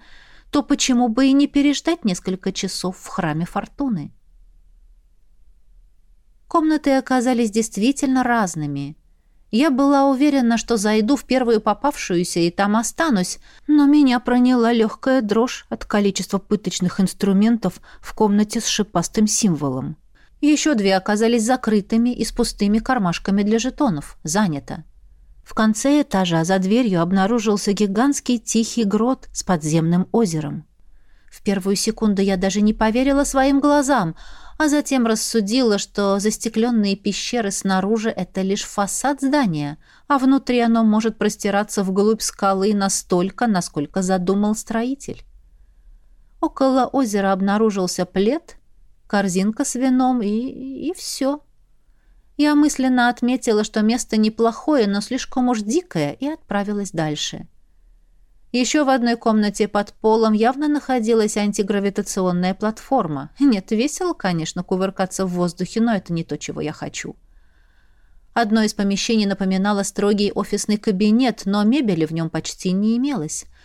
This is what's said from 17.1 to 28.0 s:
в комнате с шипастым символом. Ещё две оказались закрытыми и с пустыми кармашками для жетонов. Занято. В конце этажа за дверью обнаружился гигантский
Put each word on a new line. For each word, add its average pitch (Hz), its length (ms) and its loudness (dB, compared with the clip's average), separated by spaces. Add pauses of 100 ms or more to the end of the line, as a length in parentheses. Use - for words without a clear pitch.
в - 120 -16
комнате 208 480 0
с - 60 -6
шипастым 214 600 -2
символом. 147 680 -2 (460)
Ещё 294 320 2
две 196 220 2
оказались 214 480 0
закрытыми 226 640 0
и - 140 -4
с - 80 -10
пустыми 214 460 0
кармашками 202 640 -2
для 214 160 0
жетонов. 233 640 -4
Занято. 156 640 -4 (580)
В - 120 -20
конце 247 480 2
этажа 170 420 0
за 185 140 2
дверью 190 420 2
обнаружился 202 720 0
гигантский 220 680 0